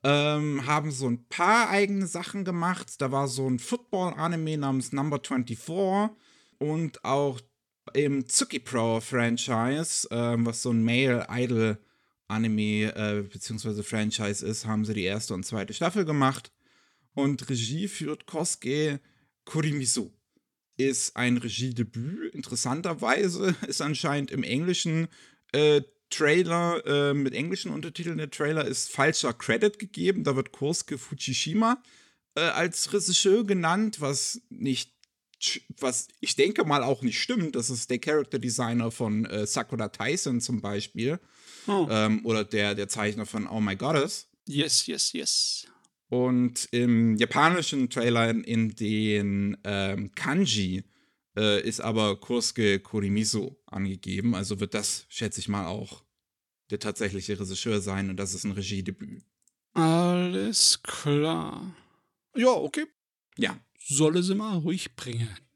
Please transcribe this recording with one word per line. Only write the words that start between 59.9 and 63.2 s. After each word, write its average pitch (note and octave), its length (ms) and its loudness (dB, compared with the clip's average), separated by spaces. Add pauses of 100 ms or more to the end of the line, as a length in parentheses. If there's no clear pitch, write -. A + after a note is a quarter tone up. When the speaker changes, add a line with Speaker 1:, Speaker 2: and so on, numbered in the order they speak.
Speaker 2:
klar. D#3+ 880 -2 (640)
Ja, B3+ 140 4
okay. A3+ 360 0 (520)